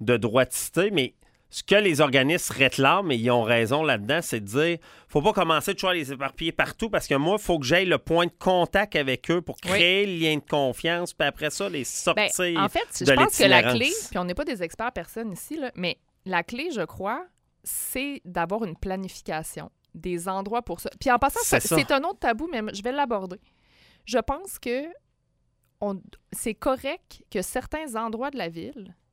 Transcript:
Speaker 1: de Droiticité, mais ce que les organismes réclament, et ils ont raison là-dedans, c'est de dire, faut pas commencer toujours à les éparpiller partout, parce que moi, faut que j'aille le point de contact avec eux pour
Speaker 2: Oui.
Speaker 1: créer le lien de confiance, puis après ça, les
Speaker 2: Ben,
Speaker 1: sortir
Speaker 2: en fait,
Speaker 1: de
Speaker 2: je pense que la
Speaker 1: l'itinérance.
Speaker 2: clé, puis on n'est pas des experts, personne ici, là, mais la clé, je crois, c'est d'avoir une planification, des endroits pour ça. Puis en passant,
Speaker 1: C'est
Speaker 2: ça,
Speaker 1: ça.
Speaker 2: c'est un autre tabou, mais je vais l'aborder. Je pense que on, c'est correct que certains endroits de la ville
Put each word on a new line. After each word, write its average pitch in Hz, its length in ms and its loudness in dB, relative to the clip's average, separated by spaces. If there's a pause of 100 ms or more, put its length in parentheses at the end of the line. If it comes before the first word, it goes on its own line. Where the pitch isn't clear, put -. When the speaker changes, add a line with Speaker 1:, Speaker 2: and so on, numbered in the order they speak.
Speaker 1:
de 117 160 4
Droiticité, 127 720 0
mais 143 240 0 (360)
ce - 120 -10
que - 120 4
les 190 240 4
organismes 139 540 4
réclament, 143 580 4
et 127 40 4
ils 117 160 2
ont 120 100 4
raison 117 420 2
là-dedans, 131 380 0
c'est 120 180 -4
de 101 60 -8
dire, 151 320 0 (300)
faut 147 160 0
pas 208 100 4
commencer 165 400 2
toujours 185 160 -2
à 180 60 2
les 139 180 -4
éparpiller 139 380 -6
partout, 156 400 -2
parce 175 160 0
que 143 80 2
moi, 170 240 2
faut 175 180 0
que 139 80 -4
j'aille 180 220 4
le 160 100 4
point 170 300 2
de - 100 -4
contact 185 580 2
avec 135 360 0
eux 175 100 2
pour 170 140 -10 (100)
Speaker 2:
Oui. 175 60 -2
Speaker 1:
créer 190 340 4
le 180 180 -4
lien 156 120 4
de 143 120 -6
confiance, 165 680 -2
puis 151 140 0
après 147 220 -4
ça, 196 180 -4
les 170 120 -4
Speaker 2:
Ben, 120 60 -4
Speaker 1:
sortir 175 720 0
Speaker 2:
en 196 100 2
fait, - 340 -4
Speaker 1:
de - 40 0
Speaker 2:
je - 60 8
pense 320 240 6
que - 80 4
la 180 180 8
Speaker 1:
l'itinérance. 247 100 2
Speaker 2:
clé, 247 160 2 (220)
puis 190 80 -4
on 180 60 -2
n'est 180 100 -4
pas 294 100 -4
des 240 160 -6
experts, 220 300 -6
personne 214 400 -10
ici, 294 260 -12
là, 262 180 -6
mais 175 220 -4 (280)
la 180 180 0
clé, 277 280 -6
je 226 100 -4
crois, 220 440 -6 (380)
c'est - 600 -6
d'avoir 180 380 -2
une 175 120 -6
planification, 175 960 -8 (240)
des 175 340 -6
endroits 196 320 -2
pour - 180 -8
ça. - 200 -8
Puis 269 100 0
en 240 80 6
passant, 277 240 2
Speaker 1:
C'est 262 200 2
Speaker 2:
ça, - 80 -4
Speaker 1:
ça. 330 80 4
Speaker 2:
c'est 277 140 2
un 277 120 2
autre 359 160 -4
tabou, 240 320 -2
mais 233 100 -4 (140)
je 196 80 -10
vais 247 80 -2
l'aborder. 233 480 -4 (680)
Je 226 140 0
pense 302 400 -6
que 254 260 -4 (960)
on, 196 180 -4 (320)
c'est 220 220 -6
correct 269 800 -4
que 196 100 -2
certains 262 540 -6
endroits 226 360 -6
de 277 60 -10
la 175 120 -6
ville 185 460 -14 (180)